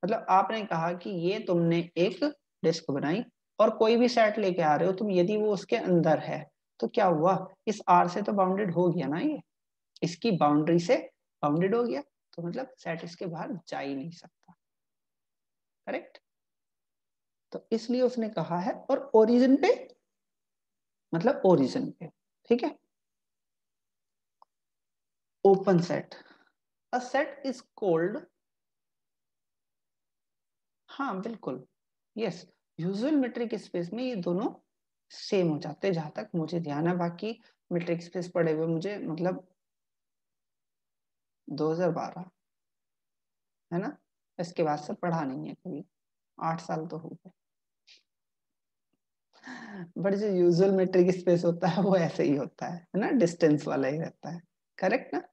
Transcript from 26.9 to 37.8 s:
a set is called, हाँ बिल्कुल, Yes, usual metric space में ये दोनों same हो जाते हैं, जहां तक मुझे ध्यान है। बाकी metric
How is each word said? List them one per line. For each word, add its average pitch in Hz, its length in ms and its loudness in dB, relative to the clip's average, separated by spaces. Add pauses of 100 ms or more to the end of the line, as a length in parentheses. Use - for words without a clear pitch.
a 247 60 0
set 269 460 -4
is 262 160 -6 (220)
called, 185 360 0 (2750)
हाँ 220 320 -6
बिल्कुल, 190 440 -10 (520)
Yes, 196 280 -6 (340)
usual 202 360 -2
metric 240 400 -2
space 175 380 -6
में 233 100 -6
ये 254 120 -4
दोनों 180 380 -4 (580)
same 180 380 0
हो 151 80 0
जाते 151 300 -6
हैं, 196 60 0
जहां 160 160 -4
तक 214 260 -10
मुझे 165 240 -2
ध्यान 147 280 -4
है। 180 100 0
बाकी 175 420 -6 (320)
metric 170 320 -2